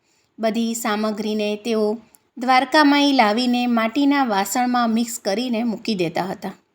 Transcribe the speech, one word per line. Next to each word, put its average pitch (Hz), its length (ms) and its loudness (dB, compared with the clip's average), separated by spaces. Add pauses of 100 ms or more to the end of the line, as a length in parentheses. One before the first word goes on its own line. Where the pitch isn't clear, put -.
(400)
બધી 226 360 -2
સામગ્રીને 214 800 -2
તેઓ 214 420 -2 (400)
દ્વારકામાઈ 285 760 4
લાવીને 247 560 2
માટીના 269 580 2
વાસણમાં 240 640 0
મિક્સ 233 300 -2
કરીને 233 440 -4
મૂકી 220 320 -4
દેતા 165 280 -2
હતા. 190 280 -8 (240)